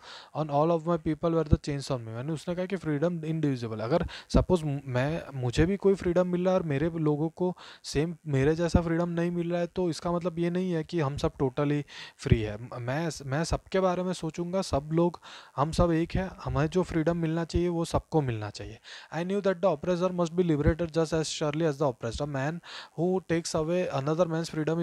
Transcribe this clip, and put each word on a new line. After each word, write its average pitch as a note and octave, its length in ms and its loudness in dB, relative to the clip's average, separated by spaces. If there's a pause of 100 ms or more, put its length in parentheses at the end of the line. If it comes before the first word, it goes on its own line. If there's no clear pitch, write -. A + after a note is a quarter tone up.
(360)
on D3+ 140 -2
all D#3+ 280 4
of D#3 100 -6
my F3 100 2
people E3 320 -2
were E3 140 2
the D#3 140 4
chains C#3+ 320 -6
on B2 120 -2
me।" A2 60 -10
यानी B2 240 -6
उसने E3+ 220 -6
कहा F3+ 120 -4
कि F#3+ 100 -4
फ्रीडम D#3+ 480 0
इंडिविजिबल, C3+ 560 -2
अगर D3+ 260 0 (220)
सपोज D#3+ 360 4
म-, C#3+ 200 -2
मैं, C#3 380 0 (120)
मुझे C3 320 2
भी G3 100 2
कोई G3 180 4
फ्रीडम F3+ 320 2
मिल F3+ 180 0
रहा F#3 100 4
है F#3 60 4
और E3 60 -4
मेरे D3 240 0
लोगों D#3 380 2
को F3+ 280 -2 (280)
सेम D#3 320 -2 (100)
मेरे C#3+ 280 4
जैसा E3+ 260 4
फ्रीडम E3+ 280 0
नहीं E3+ 220 0
मिल F3 200 -2
रहा F3 100 0
है, F3 60 -2
तो F3+ 240 -2
इसका F3 220 -2
मतलब F3 260 -2
ये E3+ 120 0
नहीं F3+ 220 0
है D#3+ 120 -2
कि E3+ 160 -2
हम C#3 160 0
सब D#3 160 0
totally D3 500 0 (340)
फ्री A#2 240 4
है। G#2 160 -4
म-, B2 240 -10
मैं, C#3+ 300 -2 (160)
मैं C#3 180 0
सबके - 360 0
बारे F3+ 220 2
में F3+ 100 -2
सोचूंगा, F3 500 -4
सब D3 300 -2
लोग, E3+ 280 2 (360)
हम D3+ 160 0
सब F3 180 4
एक E3 240 0
है, F#3 160 -2 (140)
हमें C3+ 220 2
जो F3 160 2
फ्रीडम E3 340 0
मिलना E3 280 0
चाहिए E3+ 240 0
वो E3+ 160 0
सबको D#3 360 0
मिलना A2 300 -2
चाहिए। G#2 280 -12 (380)
"I E3 80 -2
knew G3 220 0
that F#3 180 2
the E3+ 120 4
oppressor F3 440 0
must E3+ 200 0
be E3+ 100 4
liberated D#3+ 420 4
just D#3+ 220 0
as D#3+ 100 2
surely D3+ 480 0
as C#3 100 -4
the C#3 100 2
oppressed। A2+ 300 -6
A D3 100 -6
man C#3+ 280 -4 (400)
who F#3 200 0 (120)
takes E3 220 -2
away E3+ 400 0
another D#3 320 0
man's E3 280 -4
freedom D#3+ 280 0